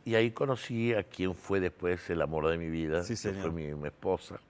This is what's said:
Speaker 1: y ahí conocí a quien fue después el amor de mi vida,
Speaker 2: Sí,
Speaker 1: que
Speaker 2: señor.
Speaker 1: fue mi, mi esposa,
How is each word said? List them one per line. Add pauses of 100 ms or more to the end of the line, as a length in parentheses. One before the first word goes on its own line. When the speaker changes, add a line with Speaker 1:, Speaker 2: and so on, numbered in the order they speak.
Speaker 1:
y
ahí
conocí
a
quien
fue
después
el
amor
de
mi
vida,
Speaker 2:
Sí,
Speaker 1:
que
Speaker 2:
señor.
Speaker 1:
fue
mi,
mi
esposa, (100)